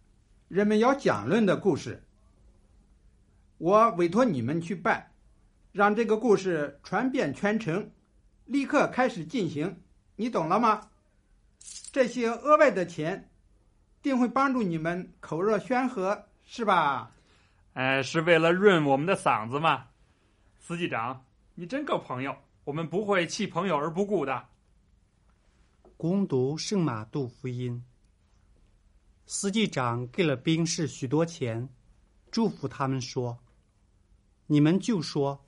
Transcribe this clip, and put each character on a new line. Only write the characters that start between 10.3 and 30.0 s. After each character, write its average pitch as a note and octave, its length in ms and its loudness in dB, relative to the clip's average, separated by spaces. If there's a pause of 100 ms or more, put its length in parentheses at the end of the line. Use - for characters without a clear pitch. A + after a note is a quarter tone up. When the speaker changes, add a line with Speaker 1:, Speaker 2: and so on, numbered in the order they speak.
Speaker 1:
了 G3 100 2
吗？ A3 300 2 (1040)
这 C4+ 120 4
些 A#3 220 -2
额 A#3+ 300 4
外 D4+ 120 8
的 F#3 160 -2
钱 E3 440 -8 (720)
定 C4+ 180 0
会 B3 80 4
帮 C4+ 260 2
助 B3 80 0
你 F3 160 -2
们 E3+ 440 -4
口 D#3 200 -6
若 G#3+ 160 2
悬 B3+ 300 0
河， G3+ 380 -4 (200)
是 - 200 -8
吧？ D3 440 0 (640)
Speaker 2:
哎， C3 320 0
是 D3+ 160 -2
为 E3 180 6
了 E3 140 4
润 F#3 320 6
我 C#3 140 4
们 C#3+ 80 0
的 F#3 100 2
嗓 A#2 340 0
子 C#3 120 -4
嘛。 D3+ 260 0 (720)
司 E3+ 180 -10
机 E3+ 120 -4
长， B2 340 -6 (320)
你 F3 100 -12
真 C4 180 -6
够 A3+ 140 -4
朋 B2+ 260 -8
友， C#3 120 -8 (280)
我 D3 80 -8
们 D#3 160 -6
不 F3 160 -4
会 G3 240 0
弃 G3 180 -6
朋 F3 220 -4
友 E3+ 80 0
而 D3 160 -2
不 F#3 140 -2
顾 F#3+ 200 -2
的。 C3 200 -6 (1500)
Speaker 3:
攻 F#3+ 280 0
读 C3+ 320 0
圣 F#3+ 240 -2
马 A#2+ 240 -2
窦 C3+ 220 -6
福 B2 200 -12
音。 B2 360 -6 (1400)
司 - 260 -4
机 G#3 160 2
长 A#2+ 400 -2